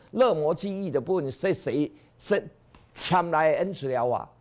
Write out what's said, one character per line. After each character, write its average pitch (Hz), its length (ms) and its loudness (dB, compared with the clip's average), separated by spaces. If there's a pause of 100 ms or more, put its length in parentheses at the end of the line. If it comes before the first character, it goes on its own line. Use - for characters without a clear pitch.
(120)
肋 226 220 4
膜 156 220 0
积 196 300 -6
液 170 40 -4
的 139 100 0
部 180 180 -2
分， 139 140 -2
谁， 190 220 -2
谁， 143 380 -2 (260)
谁 - 260 0 (500)
抢 175 360 0
来 156 260 4
恩 185 160 0
慈 139 180 -8
疗 123 200 0
法？ 113 180 -2 (140)